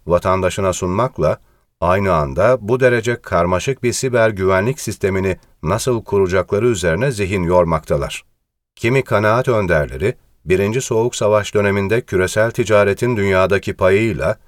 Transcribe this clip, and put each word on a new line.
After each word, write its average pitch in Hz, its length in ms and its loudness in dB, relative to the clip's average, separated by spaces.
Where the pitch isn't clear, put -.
vatandaşına 92 680 0
sunmakla, 92 640 -2
aynı 92 320 2
anda 82 480 0
bu 113 180 -2
derece 120 420 0
karmaşık 90 640 -2
bir 120 100 0
siber 120 360 0
güvenlik 95 500 0
sistemini 95 580 -2
nasıl 110 400 -2
kuracakları 98 640 0
üzerine 101 440 0
zihin 101 320 -2
yormaktalar. 82 800 0
Kimi 123 280 0
kanaat 110 440 0
önderleri, 85 680 0
Birinci 101 360 0
Soğuk 117 340 -2
Savaş 104 380 0
döneminde 101 480 0
küresel 101 500 0
ticaretin 107 680 0
dünyadaki 98 560 0
payıyla 98 640 0